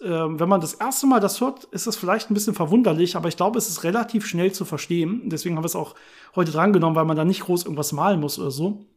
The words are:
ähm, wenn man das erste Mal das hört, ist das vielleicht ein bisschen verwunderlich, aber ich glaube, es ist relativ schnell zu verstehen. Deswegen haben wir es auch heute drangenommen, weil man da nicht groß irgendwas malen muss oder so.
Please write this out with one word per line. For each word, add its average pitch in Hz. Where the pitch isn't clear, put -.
ähm, 165
wenn 170
man 196
das 156
erste 254
Mal 254
das 185
hört, 269
ist -
das 214
vielleicht 202
ein 208
bisschen 208
verwunderlich, 175
aber 170
ich 156
glaube, 214
es 208
ist 165
relativ 208
schnell 175
zu 202
verstehen. 170
Deswegen 165
haben 160
wir 170
es 165
auch 156
heute 170
drangenommen, 165
weil 160
man 160
da 156
nicht 185
groß 175
irgendwas 147
malen 170
muss 147
oder 143
so. 175